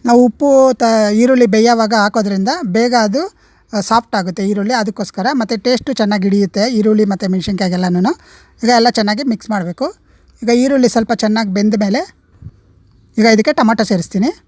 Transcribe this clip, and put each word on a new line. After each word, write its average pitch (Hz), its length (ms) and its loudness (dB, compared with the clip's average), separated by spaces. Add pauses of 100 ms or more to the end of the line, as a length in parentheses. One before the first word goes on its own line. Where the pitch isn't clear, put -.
ನಾವು 240 200 6
ಉಪ್ಪು 285 220 -2 (320)
ತ-, 233 80 0 (320)
ಈರುಳ್ಳಿ 247 320 4
ಬೇಯೋವಾಗ 226 480 2
ಹಾಕೋದ್ರಿಂದ 202 500 -2 (240)
ಬೇಗ 233 180 0 (140)
ಅದು, 214 140 -2 (520)
ಆ, 208 160 -4
ಸಾಫ್ಟ್ 233 300 0
ಆಗುತ್ತೆ 185 300 -6
ಈರುಳ್ಳಿ, 208 320 -2
ಅದಕ್ಕೋಸ್ಕರ. 196 440 -6 (160)
ಮತ್ತು 220 240 -4
ಟೇಸ್ಟು 247 360 -2
ಚೆನ್ನಾಗಿ 208 260 0
ಹಿಡಿಯುತ್ತೆ 202 360 0 (160)
ಈರುಳ್ಳಿ 214 340 2
ಮತ್ತು 185 220 -4
ಮೆಣಸಿನ್ಕಾಯಿಗೆಲ್ಲನೂ. 185 800 -2 (500)
ಈಗ 226 60 0 (100)
ಎಲ್ಲ 233 200 2
ಚೆನ್ನಾಗಿ 214 340 -2
ಮಿಕ್ಸ್ - 220 -8
ಮಾಡಬೇಕು. 180 320 -6 (560)
ಈಗ 220 60 -2 (140)
ಈರುಳ್ಳಿ 262 320 2
ಸ್ವಲ್ಪ 226 160 0 (120)
ಚೆನ್ನಾಗಿ 214 340 -2
ಬೆಂದ 208 180 0 (100)
ಮೇಲೆ 208 160 -2 (1160)
ಈಗ 214 60 4 (100)
ಇದಕ್ಕೆ 220 240 2
ಟೊಮಾಟೊ 226 320 2
ಸೇರಿಸ್ತೀನಿ. 196 400 -2 (160)